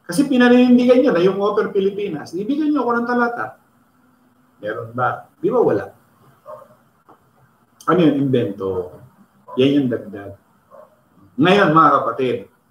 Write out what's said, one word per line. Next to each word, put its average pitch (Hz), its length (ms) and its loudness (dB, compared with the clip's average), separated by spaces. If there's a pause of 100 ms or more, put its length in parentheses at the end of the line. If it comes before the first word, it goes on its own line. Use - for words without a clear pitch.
Kasi 185 160 -2
pinaninindigan 247 800 4
nyo 254 80 4
na 175 160 2
yung 196 160 0
opera 208 240 0
Pilipinas, 190 640 -4
"Ibigyan 277 400 -4
nyo 262 160 -2
ako 240 80 -2
ng 240 160 -4
talata." 240 480 -4 (1040)
Meron 113 320 -10
ba? 127 320 -4 (160)
Di 196 80 0
ba 247 80 0
wala? 113 320 -2 (2000)
Ano 175 80 2
yun? 139 240 2
Invento. 98 800 -4 (560)
Yan 143 240 2
yung 123 80 -4
dagdag. 98 480 -12 (960)
Ngayon, 180 400 4
mga 160 140 6 (100)
kapatid, 117 380 -4 (340)